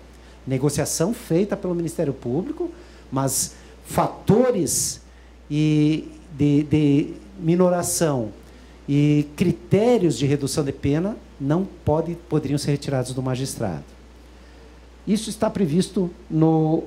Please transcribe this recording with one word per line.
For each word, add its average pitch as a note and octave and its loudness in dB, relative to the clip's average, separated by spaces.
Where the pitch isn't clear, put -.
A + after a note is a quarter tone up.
Negociação C#3+ 0
feita G3 -2
pelo F3+ -6
Ministério E3 -2
Público, G3 -4
mas C3+ -2
fatores G3 0
e D3+ 2
de, D3 4
de D3 2
minoração E3+ 2
e D3 2
critérios F#3 2
de C#3 0
redução C#3 0
de C#3 -2
pena D#3+ -2
não D3+ 0
pode, E3 0
poderiam D3 0
ser D3 -2
retirados C3 -4
do C3 -4
magistrado. B2+ -4
Isso G#3 -2
está - -2
previsto F3+ 0
no D#3+ 2